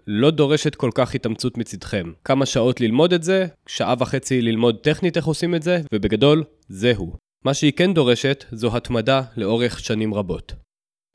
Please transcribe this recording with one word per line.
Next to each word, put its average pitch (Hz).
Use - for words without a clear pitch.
לא 113
דורשת 151
כל 127
כך 123
התאמצות 120
מצדכם. 98
כמה 135
שעות 123
ללמוד 131
את 170
זה, 185
שעה 113
וחצי 127
ללמוד 117
טכנית 160
איך 147
עושים 170
את 160
זה, 175
ובגדול, 110
זהו. 98
מה 135
שהיא 143
כן 185
דורשת, 135
זו 117
התמדה 123
לאורך 117
שנים 107
רבות. 90